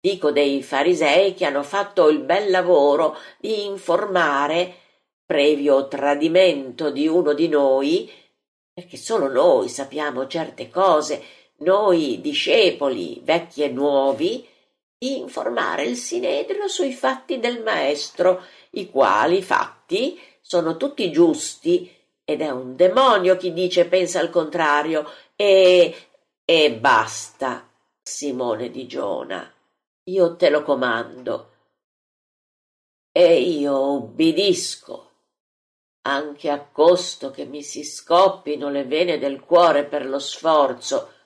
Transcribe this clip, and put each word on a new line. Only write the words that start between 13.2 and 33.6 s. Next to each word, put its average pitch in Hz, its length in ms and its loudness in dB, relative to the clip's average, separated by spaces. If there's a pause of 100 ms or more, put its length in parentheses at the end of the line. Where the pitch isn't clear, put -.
vecchi 160 380 -2
e 143 80 -2
nuovi, 139 760 -2 (500)
di 262 220 -6
informare 233 680 -6
il 247 120 -4
Sinedrio 381 720 -6
sui 285 240 -4
fatti 262 480 -6
del 233 220 -4
Maestro, 175 800 -2 (280)
i 190 200 -10
quali 127 520 2
fatti - 800 -4 (260)
sono 165 300 -2
tutti 247 340 -4
giusti, 165 800 0 (320)
ed 151 200 -4
è 151 80 -4
un 127 260 -10
demonio 185 600 4
chi 180 160 -6
dice 180 300 0
e 170 40 2
pensa 180 340 0
al 165 80 -2
contrario, 156 840 0 (240)
e, 185 720 4 (360)
e 160 300 4
basta, 117 920 -2 (360)
Simone 123 680 -6
di 123 160 -14
Giona, 92 640 -8 (600)
io 175 260 2
te 170 140 2
lo 147 120 0
comando, 123 880 -4 (1600)
e 165 300 4
io 139 520 -2